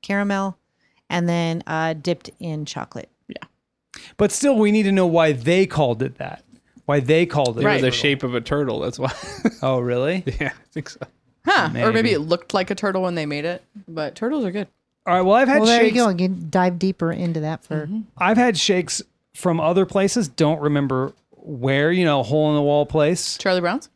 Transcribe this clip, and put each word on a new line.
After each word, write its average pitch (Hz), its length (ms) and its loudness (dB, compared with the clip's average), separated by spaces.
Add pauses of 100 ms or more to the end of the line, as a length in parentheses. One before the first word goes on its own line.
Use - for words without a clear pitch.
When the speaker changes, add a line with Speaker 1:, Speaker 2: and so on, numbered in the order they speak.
Speaker 1:
caramel 202 560 -2 (520)
and 175 200 0
then, 170 360 -2
uh, 160 280 -4
dipped 165 440 -6
in 156 280 -8
chocolate. - 420 -12 (220)
Speaker 2:
Yeah. - 180 -16 (720)
Speaker 3:
But 208 160 2
still, 269 240 2
we 208 160 4
need 214 100 4
to 196 80 2
know 190 160 4
why 165 240 4
they 160 340 2
called 131 380 0
it 131 140 -8
that. - 260 -12 (400)
Why 143 160 2
they 156 260 4
called 139 300 0
it 117 40 -6
Speaker 4:
They 127 40 0
were 143 60 2
Speaker 2:
Right. 143 120 0
Speaker 4:
the 131 100 2
Speaker 3:
turtle. - 100 -4
Speaker 4:
shape 143 220 0
of 123 120 -4
a 117 60 -2
turtle. 135 400 -2
That's - 180 -6
why. 131 140 -4 (240)
<laughs> - 240 -4
Speaker 3:
Oh, 131 180 0
really? 127 440 -2 (180)
Speaker 4:
Yeah, 143 120 -2
I - 200 -20
think 151 160 -10
so. - 100 -20 (460)
Speaker 2:
Huh. 320 240 2
Or - 20 -4
maybe 196 220 0
Speaker 3:
Maybe. 226 180 2
Speaker 2:
it 160 80 0
looked 165 340 -4
like 185 180 0
a - 40 -2
turtle 190 280 -2
when 180 120 -2
they 156 100 -4
made 147 200 -6
it. 175 180 -8 (240)
But 156 280 -8
turtles 262 280 -4
are 185 80 -2
good. 202 160 -6 (380)
Speaker 3:
All 175 80 2
right. 185 80 2
Well, 190 140 4
I've 254 140 4
had 285 100 4
Speaker 1:
Well, 214 80 4
there 233 140 6
Speaker 3:
shakes. 220 160 4
Speaker 1:
you 247 60 4
go. 220 80 4
You 180 40 0 (140)
can 175 200 -6
dive 180 300 2
deeper 185 320 -2
into 165 300 -4
that 156 240 -6
for 151 220 -6
Speaker 2:
Mm-hmm. 208 120 -6 (180)
Speaker 3:
I've 208 200 4
had 240 200 4
shakes 180 440 -2 (320)
from 165 260 -2
other 175 260 2
places. 196 440 0
Don't 156 320 0
remember 139 500 0 (200)
where. 147 600 -2
You 180 140 2
know, 143 180 2
hole 151 280 2
in 147 40 2
the 147 60 2
wall 143 240 2
place. 156 520 0
Speaker 2:
Charlie 185 220 0
Brown's? 180 360 -4